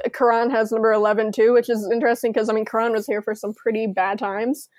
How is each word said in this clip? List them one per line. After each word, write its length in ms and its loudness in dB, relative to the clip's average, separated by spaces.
Caron 360 2
has 220 0
number 200 2
eleven 400 2
too, 220 4
which 160 2
is 220 -2
interesting 420 0
'cause, 160 0
I 40 0
mean, 120 -2
Caron 260 -2
was 140 -2
here 160 -2
for 140 -6
some 180 -8
pretty 320 -2
bad 320 -2
times. 500 -4